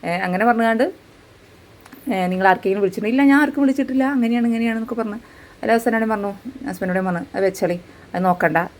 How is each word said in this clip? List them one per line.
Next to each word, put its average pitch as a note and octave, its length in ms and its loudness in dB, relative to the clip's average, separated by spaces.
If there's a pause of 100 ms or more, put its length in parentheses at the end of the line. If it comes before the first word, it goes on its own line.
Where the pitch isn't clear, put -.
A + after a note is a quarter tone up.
ഏ, - 20 -4 (160)
അങ്ങനെ F#3 240 0
പറഞ്ഞുകൊണ്ട്, A3+ 360 2 (1300)
ഏ, G3 40 -2 (160)
"നിങ്ങൾ F#3 180 2
ആർക്കെങ്കിലും F#3+ 340 0
വിളിച്ചിട്ടുണ്ടോ?" F#3+ 280 -2
"ഇല്ല, C4 180 2
ഞാൻ C#4 120 6
ആർക്കും C#4+ 220 0
വിളിച്ചിട്ടില്ല, C4 400 0 (120)
അങ്ങനെയാണ് A#3 340 0
ഇങ്ങനെയാണെന്നൊക്കെ" A3+ 500 -2
പറഞ്ഞു. G#3+ 180 -6 (420)
അല്ല, A3 160 -2
ഹസ്ബൻഡിനോട് A3+ 360 0
പറഞ്ഞു, G3+ 200 -4 (360)
ഹസ്ബൻഡിനോട് F#3 400 -2
പറഞ്ഞു, F3 140 -2 (120)
"അത് F#3+ 140 0
വെച്ചാളി, F3 300 -2 (340)
അത് F3+ 160 -4
നോക്കണ്ട E3+ 300 2 (200)